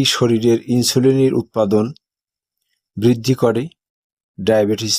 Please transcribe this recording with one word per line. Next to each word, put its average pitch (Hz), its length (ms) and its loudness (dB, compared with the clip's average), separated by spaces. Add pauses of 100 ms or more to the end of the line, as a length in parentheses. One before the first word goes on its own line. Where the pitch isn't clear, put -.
শরীরের 117 600 0
ইনসুলিনের 131 680 2
উৎপাদন 107 520 0 (1120)
বৃদ্ধি 117 380 0
করে, 117 280 0 (720)
ডায়াবেটিস 107 600 0